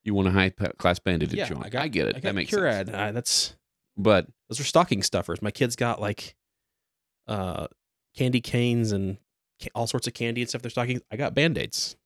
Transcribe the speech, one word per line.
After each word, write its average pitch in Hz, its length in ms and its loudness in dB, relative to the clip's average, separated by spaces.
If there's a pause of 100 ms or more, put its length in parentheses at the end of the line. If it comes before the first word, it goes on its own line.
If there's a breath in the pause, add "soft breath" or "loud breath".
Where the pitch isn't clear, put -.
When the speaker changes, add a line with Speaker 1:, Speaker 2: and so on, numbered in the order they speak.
Speaker 1:
You 107 100 0
want 98 140 4
a 90 40 6
high 95 200 6
pa-, - 260 -4
class 87 220 4
Band-Aid 85 320 0
to - 60 -2
Speaker 2:
Yeah, 196 100 -2
Speaker 1:
chew 78 80 -6
on. 67 80 -10
Speaker 2:
I 98 60 -10
got, 123 140 -4
Speaker 1:
I 160 40 -2
get - 200 0
it. - 80 0
Speaker 2:
I 127 40 -8
Speaker 1:
That 131 40 -8
Speaker 2:
got 101 120 -2
Speaker 1:
makes 90 180 -2
Speaker 2:
Curad. 127 340 2
Speaker 1:
sense. - 40 -10
Speaker 2:
Uh, 104 200 -2
that's - 440 -2 (420)
Speaker 1:
But 98 300 6 (200)
Speaker 2:
those 117 140 -8
are - 20 -4
stocking 151 400 2
stuffers. - 380 -2
My 104 100 -2
kids 120 240 -2
got, 120 240 -2
like, 104 360 -6 (920)
uh, 92 400 -4 (520)
candy 127 220 2
canes 120 500 2
and 98 260 -2 (440)
ca-, - 120 -10
all 117 140 -2
sorts - 200 -2
of 117 60 -6
candy 117 280 -2
and 117 80 -2
stuff 120 100 -6
in 113 40 -10
their 123 80 -8
stockings. 123 300 -2 (100)
I - 40 -6
got 123 180 -4
Band-Aids. - 640 0 (100)